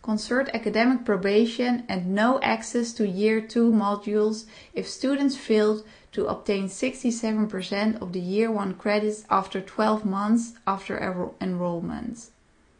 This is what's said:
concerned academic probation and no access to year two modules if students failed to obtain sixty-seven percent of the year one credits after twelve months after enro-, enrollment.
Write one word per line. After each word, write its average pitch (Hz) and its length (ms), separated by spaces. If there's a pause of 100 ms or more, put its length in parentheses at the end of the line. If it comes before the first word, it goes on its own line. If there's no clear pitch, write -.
concerned 233 500
academic 233 500
probation 226 840
and 185 260
no 240 280
access 233 500
to 208 160
year 214 320
two 233 320
modules 208 720 (280)
if 185 160
students 277 480
failed 214 460 (300)
to - 140
obtain 196 420
sixty-seven 226 800
percent 208 520
of 180 120
the 185 80
year 196 280
one 196 260
credits 214 560
after 190 300
twelve 214 440
months 208 480 (120)
after 196 320
enro-, 180 440
enrollment. 175 920 (500)